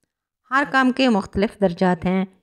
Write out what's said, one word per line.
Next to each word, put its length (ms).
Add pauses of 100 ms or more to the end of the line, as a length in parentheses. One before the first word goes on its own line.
(500)
हर 160
काम 260
के 180
मुख्तलिफ 500
दर्जात 440
हैं, 220 (160)